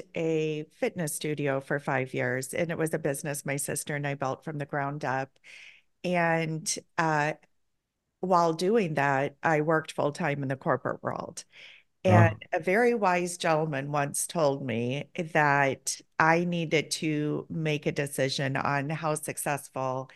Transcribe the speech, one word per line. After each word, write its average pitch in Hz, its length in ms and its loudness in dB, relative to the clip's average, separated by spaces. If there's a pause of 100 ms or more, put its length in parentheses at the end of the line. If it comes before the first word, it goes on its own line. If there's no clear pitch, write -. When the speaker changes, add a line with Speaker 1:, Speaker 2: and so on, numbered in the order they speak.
(140)
Speaker 1:
a 156 600 -2
fitness 180 380 -4
studio 143 480 -2
for 143 200 -4
five 131 340 -2
years, 131 400 -2
and 170 160 -2
it 165 80 -4
was 160 160 -2
a 156 60 -4
business 147 440 -4
my 143 120 -2
sister 139 400 -6
and 143 100 -4
I 143 80 -2
built 135 300 -4
from 151 140 -8
the 143 60 -6
ground 143 400 -4
up. 135 260 -2 (760)
And, 165 680 0 (260)
uh, 156 340 2 (880)
while 170 320 4
doing 180 420 2
that, 139 480 2
I 156 200 4
worked 156 300 0
full-time 143 520 -2
in 131 40 -2
the 135 80 -2
corporate 127 460 -2
world. - 420 -6 (600)
Speaker 2:
Oh. 185 60 4
Speaker 1:
And 170 260 8 (160)
a 180 80 0
very 233 340 2
wise 180 420 2
gentleman 156 540 0
once 147 380 -2
told 143 360 2
me 123 460 -2 (220)
that 143 680 2 (200)
I 165 240 6
needed 160 480 0
to 151 580 -2
make 156 360 -2
a 160 60 0
decision 139 640 -2
on 139 340 0
how 156 260 -2
successful 131 1000 -6